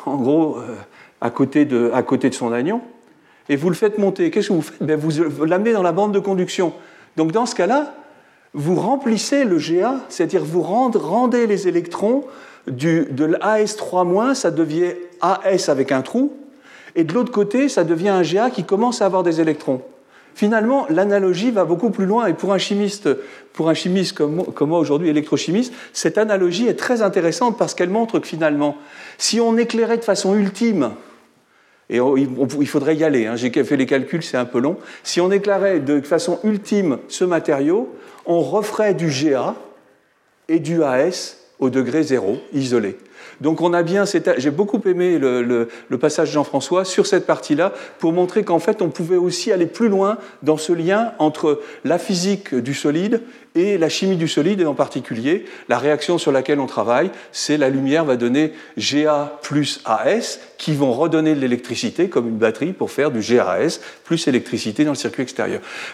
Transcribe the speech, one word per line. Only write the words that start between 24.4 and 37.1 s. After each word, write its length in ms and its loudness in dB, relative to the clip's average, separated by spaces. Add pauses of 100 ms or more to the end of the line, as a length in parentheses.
comme 240 -2
moi 100 2
aujourd'hui, 300 2
électrochimiste, 640 0 (180)
cette 260 -2
analogie 500 2
est 80 2
très 260 -2
intéressante 560 0
parce 160 -2
qu'elle 160 -2
montre 280 0
que 80 -2
finalement, 520 0 (400)
si 240 0
on 160 2
éclairait 400 0
de 80 -8
façon 280 2
ultime, 580 0 (1000)
et 100 0
on, 160 4
il, 140 2 (100)
on, 80 0 (140)
il 60 2
faudrait 280 0
y 80 0
aller, 240 2
hein, 80 -4
j'ai 160 -2
fait 240 0
les 100 2
calculs, 380 -2
c'est 140 -6
un 80 -2
peu 140 -2
long, 180 0 (260)
si 160 -4
on 140 2
éclairait 480 2
de 180 0
façon 460 -2
ultime 540 0 (100)
ce 160 -2